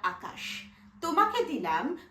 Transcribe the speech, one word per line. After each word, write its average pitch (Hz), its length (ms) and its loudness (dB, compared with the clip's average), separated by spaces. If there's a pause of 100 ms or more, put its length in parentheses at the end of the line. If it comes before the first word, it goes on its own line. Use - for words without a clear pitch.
আকাশ, 185 400 -4 (580)
তোমাকে 415 440 4
দিলাম 220 540 0 (120)